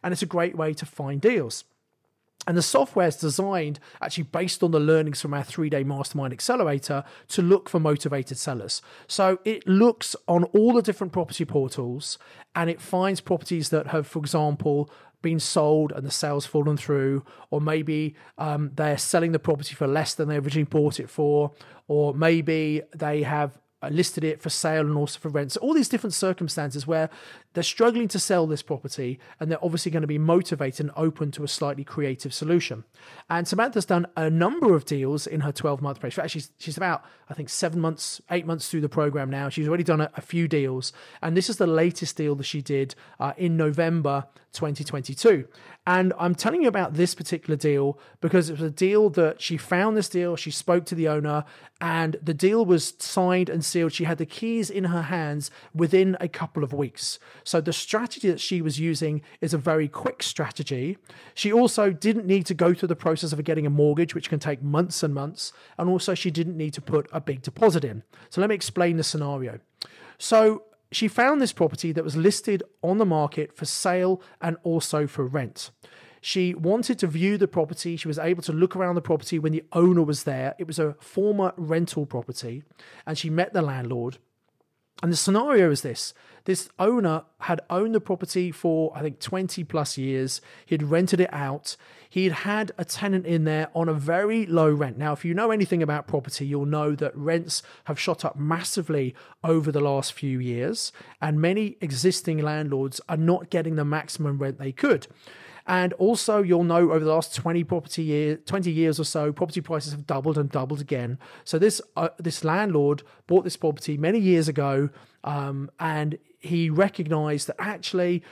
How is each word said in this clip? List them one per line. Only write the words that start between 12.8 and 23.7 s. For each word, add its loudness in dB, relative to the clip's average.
finds -2
properties -2
that 0
have, -2
for -8
example, 0
been 0
sold 2
and -8
the -8
sale's -2
fallen 0
through, 0
or -2
maybe, -2
um, -4
they're 0
selling 2
the 2
property -2
for -2
less 0
than -2
they 0
originally 0
bought 2
it -8
for, 2
or 2
maybe 2
they -2
have, -2